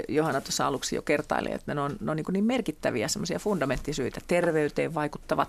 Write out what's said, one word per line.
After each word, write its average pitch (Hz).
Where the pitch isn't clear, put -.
Johanna 139
tuossa -
aluksi 135
jo -
kertaili, 147
että -
ne 147
on, 143
ne 113
on 156
niin 156
kuin 180
niin 196
merkittäviä 156
semmosia 165
fundamenttisyitä, 147
terveyteen 156
vaikuttavat 147